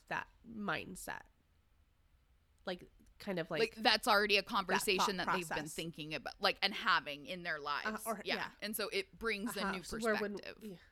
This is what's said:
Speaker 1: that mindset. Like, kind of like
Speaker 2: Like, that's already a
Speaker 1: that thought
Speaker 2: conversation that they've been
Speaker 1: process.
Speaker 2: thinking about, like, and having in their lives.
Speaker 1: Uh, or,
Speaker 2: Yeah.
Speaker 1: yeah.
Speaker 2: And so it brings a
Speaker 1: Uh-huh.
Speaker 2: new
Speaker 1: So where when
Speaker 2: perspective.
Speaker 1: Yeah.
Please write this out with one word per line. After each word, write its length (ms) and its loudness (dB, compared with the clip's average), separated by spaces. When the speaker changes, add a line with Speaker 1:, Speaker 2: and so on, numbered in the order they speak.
Speaker 1:
that 180 -2
mindset. 680 -4
Like, 200 -6
kind 200 -2
of 120 -2
like 80 0
Speaker 2:
Like, 180 2
that's 300 6
already 300 6
a 40 6
Speaker 1:
that 80 -8
thought 60 -4
Speaker 2:
conversation 640 2
that 100 0
they've 200 2
been 120 -2
Speaker 1:
process. 140 -6
Speaker 2:
thinking 420 -6
about, 240 -6
like, 220 2
and 120 0
having 540 0
in 160 -8
their 160 -4
lives. 460 -2
Speaker 1:
Uh, 40 -4
or, 160 -4
Speaker 2:
Yeah. 120 2
Speaker 1:
yeah. 80 -4
Speaker 2:
And 140 -4
so 140 -2
it 300 -4
brings 360 -4
a 60 -2
Speaker 1:
Uh-huh. 100 0
Speaker 2:
new 120 -4
Speaker 1:
So 160 -8
where 160 2
when 180 -2
Speaker 2:
perspective. 300 -10
Speaker 1:
Yeah. 120 -12